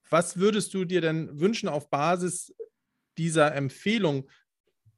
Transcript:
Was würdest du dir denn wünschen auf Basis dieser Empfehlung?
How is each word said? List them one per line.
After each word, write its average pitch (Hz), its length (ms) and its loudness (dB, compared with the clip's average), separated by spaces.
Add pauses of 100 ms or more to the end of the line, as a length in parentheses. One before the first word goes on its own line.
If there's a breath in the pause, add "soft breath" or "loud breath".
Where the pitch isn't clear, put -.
Was 170 280 2
würdest 202 360 0
du 190 120 -4
dir 175 160 0
denn 160 380 -2
wünschen 196 300 0
auf 147 200 -4
Basis 170 640 -2 (640)
dieser 156 380 4
Empfehlung? 143 760 -2 (680 soft breath)